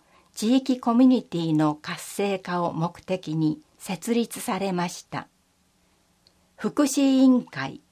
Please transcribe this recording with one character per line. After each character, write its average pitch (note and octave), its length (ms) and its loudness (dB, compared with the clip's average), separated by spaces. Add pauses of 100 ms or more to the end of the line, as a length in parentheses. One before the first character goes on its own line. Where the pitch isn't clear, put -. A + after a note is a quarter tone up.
(340)
地 A#3 220 2
域 C4 240 -2
コ A#3 140 0
ミ B3 100 6
ュ C4 40 8
ニ B3+ 140 4
テ - 140 -10
ィ E3 180 0
の D3+ 200 2
活 D#3+ 280 -12
性 G3+ 360 -4
化 F3+ 240 -6
を F3 100 -2
目 E3 280 -4
的 F#3 360 -6
に D#3 240 0 (160)
設 G3 380 -6
立 A#3 260 -2
さ F#3+ 180 -6
れ G3 140 -4
ま F3 160 -2
し - 200 -16
た。 - 200 -10 (1300)
福 A3 280 0
祉 C#4+ 180 0
委 - 20 4 (140)
員 C4 240 6
会、 - 500 -12